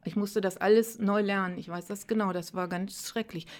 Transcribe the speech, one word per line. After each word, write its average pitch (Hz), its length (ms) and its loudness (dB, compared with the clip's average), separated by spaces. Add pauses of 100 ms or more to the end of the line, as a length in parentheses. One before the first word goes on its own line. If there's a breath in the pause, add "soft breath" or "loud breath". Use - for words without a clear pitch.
Ich - 120 -6
musste 208 260 0
das 190 160 0
alles 220 420 6
neu 202 220 4
lernen. 190 360 0
Ich - 120 -10
weiß 170 160 -6
das 202 220 -10
genau, 208 260 2
das 175 220 -6
war 180 120 -2
ganz 180 400 -6
schrecklich. 175 380 -6 (140 loud breath)